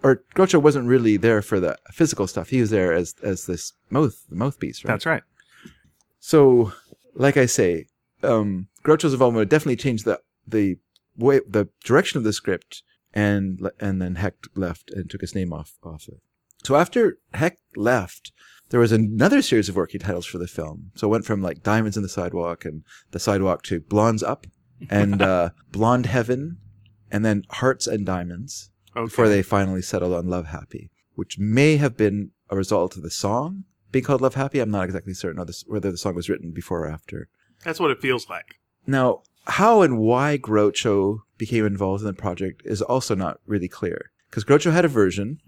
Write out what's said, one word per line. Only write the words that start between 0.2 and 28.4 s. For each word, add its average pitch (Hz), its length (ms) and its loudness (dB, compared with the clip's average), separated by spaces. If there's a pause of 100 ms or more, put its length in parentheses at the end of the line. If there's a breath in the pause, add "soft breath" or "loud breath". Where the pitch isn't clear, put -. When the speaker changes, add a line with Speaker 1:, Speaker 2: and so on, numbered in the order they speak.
Speaker 1:
Groucho 185 260 4
wasn't 143 240 4
really 120 300 4
there 107 260 2
for 104 160 -2
the 90 180 0 (140)
physical 104 380 0
stuff. - 220 -8
He 127 100 2
was 110 100 0
there 92 220 2
as, 85 280 -2
as 95 260 -6
this - 260 -8 (180)
mouth, 131 380 -2
the 78 80 -12
mouthpiece, 101 480 -6
right? - 80 0
Speaker 2:
That's 104 140 -6
right. 160 180 -2 (960 soft breath)
Speaker 1:
So, 127 520 6 (420 loud breath)
like 139 220 2
I 131 100 6
say, 87 400 0 (360)
um, 101 460 0 (160)
Groucho's 151 280 4
involvement 120 300 4
would 101 60 0
definitely 147 280 2
change 113 280 -4
the, 107 160 -2 (260)
the 101 300 0 (400)
way, 131 320 4
the 101 200 0 (160)
direction 151 340 2
of 120 60 -2
the 107 80 0
script, - 500 -8 (320)
and, 98 560 0 (100)
and 95 220 -4
then 90 140 -6
Hecht 92 380 -6
left 90 360 -8
and 92 180 -10
took - 120 -14
his 92 140 -10
name 92 180 -6
off, 76 300 -14
off 80 260 -18
it. - 120 -20 (440)
So 131 120 0
after 190 420 2 (160)
Hecht 160 240 -2 (180)
left, 107 560 -2 (380 soft breath)
there 123 100 4
was 113 120 4
another 113 500 4
series 104 260 0
of 92 80 -8
working 95 240 -4
titles 90 260 -6
for - 120 -10
the 87 100 -8
film. 80 480 -12
So 110 100 -2
it 101 40 2
went 110 140 0
from, 101 160 -4
like, 85 220 -6
Diamonds 107 340 0
in 107 60 -4
the 95 60 -6
Sidewalk 87 560 -6
and 78 180 -12 (300 soft breath)
The 87 80 -6
Sidewalk 95 440 0
to 87 160 -6
Blondes 107 420 0
Up - 240 -6 (440)
and, 101 320 2
Speaker 2:
<laughs> - 0 -
Speaker 1:
uh, 90 280 2 (200)
Blonde 120 360 2
Heaven, 131 520 -4 (520)
and 107 140 -2
then 104 260 0
Hearts - 360 -2
and 107 180 -2
Diamonds 90 640 -8 (260)